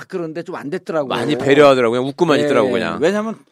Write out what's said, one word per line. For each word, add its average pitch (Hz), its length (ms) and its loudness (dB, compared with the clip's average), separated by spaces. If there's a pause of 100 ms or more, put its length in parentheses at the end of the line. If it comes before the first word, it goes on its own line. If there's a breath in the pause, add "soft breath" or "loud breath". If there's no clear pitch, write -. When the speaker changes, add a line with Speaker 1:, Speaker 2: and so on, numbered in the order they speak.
Speaker 1:
그러는데 165 360 -10
좀 170 120 -12
안 123 140 -10
됐더라고. 160 400 -6
Speaker 2:
많이 98 280 -2
배려하더라고. 135 540 4
그냥 127 160 -2
웃고만 147 320 0
Speaker 1:
예, 147 60 0
Speaker 2:
있더라고, 120 260 2
그냥. 87 300 -4
Speaker 1:
왜냐면 208 340 -2 (160)